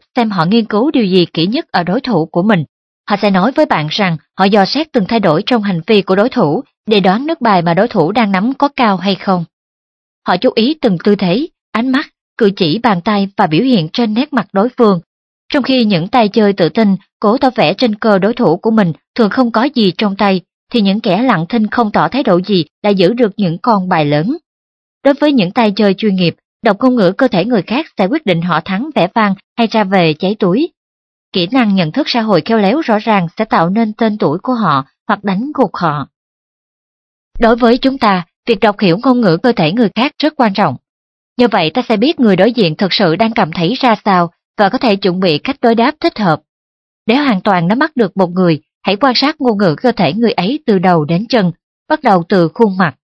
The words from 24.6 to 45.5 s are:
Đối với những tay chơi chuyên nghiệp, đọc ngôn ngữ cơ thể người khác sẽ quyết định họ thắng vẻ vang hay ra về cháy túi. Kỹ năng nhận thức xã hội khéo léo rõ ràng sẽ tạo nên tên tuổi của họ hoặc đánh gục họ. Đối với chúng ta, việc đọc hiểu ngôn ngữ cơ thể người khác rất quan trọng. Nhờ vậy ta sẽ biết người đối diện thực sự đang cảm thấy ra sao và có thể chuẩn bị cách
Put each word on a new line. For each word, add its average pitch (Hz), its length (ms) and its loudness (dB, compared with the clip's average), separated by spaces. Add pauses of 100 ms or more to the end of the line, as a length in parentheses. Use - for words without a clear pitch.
Đối 277 100 4
với 294 200 0
những 196 180 0
tay 220 200 0
chơi 202 220 2
chuyên 196 220 0
nghiệp, 175 200 0 (280)
đọc 208 160 2
ngôn 254 160 2
ngữ 190 160 2
cơ 254 160 0
thể 185 180 0
người 233 160 0
khác 269 240 -4 (120)
sẽ 190 80 0
quyết 277 200 -4
định 170 160 0
họ 165 240 -2
thắng 214 300 -6
vẻ 185 180 2
vang 208 220 0 (220)
hay 233 100 0
ra 220 160 0
về 185 300 2
cháy 190 260 -2
túi. 226 320 0 (640)
Kỹ 180 180 -2
năng 226 240 2
nhận 165 160 0
thức 294 180 -2
xã 233 120 -2
hội 208 240 2
khéo 226 120 0
léo 214 240 2
rõ 220 180 0
ràng 202 280 0 (100)
sẽ 220 80 -2
tạo 180 240 0
nên 214 240 0
tên 214 240 -2
tuổi 165 220 0
của 254 140 -6
họ 156 320 -2 (220)
hoặc 202 160 -4
đánh 208 300 -4
gục 220 220 -2
họ. 147 320 -4 (1300)
Đối 233 160 2
với 240 220 2
chúng 269 200 -2
ta, 190 280 0 (220)
việc 226 120 0
đọc 208 200 0
hiểu 180 240 2
ngôn 247 180 2
ngữ 170 160 2
cơ 240 140 0
thể 165 200 0
người 226 240 0
khác 269 240 -2
rất 302 180 -2
quan 214 160 0
trọng. 165 220 -2 (600)
Nhờ 240 140 2
vậy 170 180 0
ta 208 200 -2
sẽ 220 80 0
biết 285 220 0
người 214 160 4
đối 196 160 2
diện 175 240 0
thực 190 180 -2
sự 170 220 0
đang 220 160 -2
cảm 185 200 -2
thấy 180 280 -2
ra 233 160 2 (100)
sao 180 260 0 (260)
và 202 120 2
có 262 80 -4
thể 220 180 0
chuẩn 185 240 -2
bị 170 180 0
cách - 240 -6